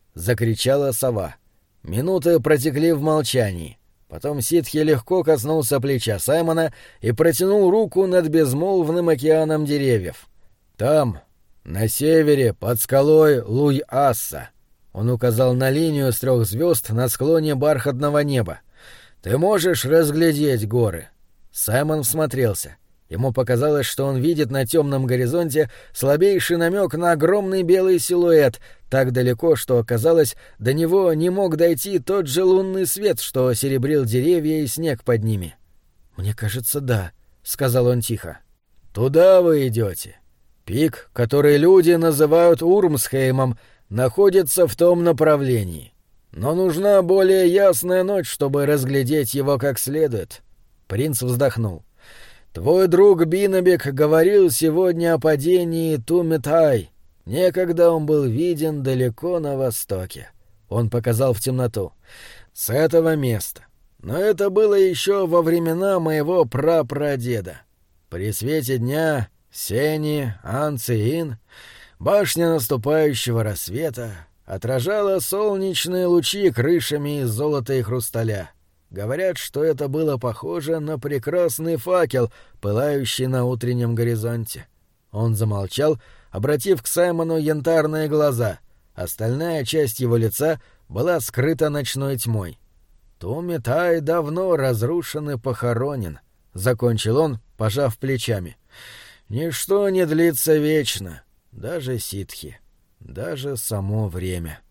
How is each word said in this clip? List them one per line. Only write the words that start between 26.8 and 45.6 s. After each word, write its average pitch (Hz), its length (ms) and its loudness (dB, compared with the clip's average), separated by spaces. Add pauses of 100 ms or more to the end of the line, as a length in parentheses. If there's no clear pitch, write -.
на 170 180 2
огромный 190 520 0
белый 185 340 4
силуэт, 165 600 2 (280)
так 131 240 0
далеко, 123 440 2
что, 120 280 0
казалось, 143 520 2 (240)
до 120 140 0
него 170 400 2
не 165 180 0
мог 185 260 -2
дойти 170 400 0
тот 185 300 -2
же 143 160 -2
лунный 190 420 2
свет, 190 340 -2
что 127 340 0
серебрил 135 520 0
деревья 156 560 0
и 143 60 -4
снег 156 360 -4
под 113 200 0
ними. 101 320 -4 (640)
«Мне 104 180 -4
кажется, 117 460 -6
да», — 110 300 -2 (320)
сказал 127 440 0
он 123 140 0
тихо. 98 380 -8 (540)
«Туда 160 480 6
вы 151 260 4
идете. 107 520 -4 (460)
Пик, 143 460 -2
который 143 460 4
люди 170 340 8
называют 165 720 4
Урмсхеймом, 135 960 0 (320)
находится 180 800 2
в - 80 -4
том 175 280 4
направлении. 131 920 0 (360)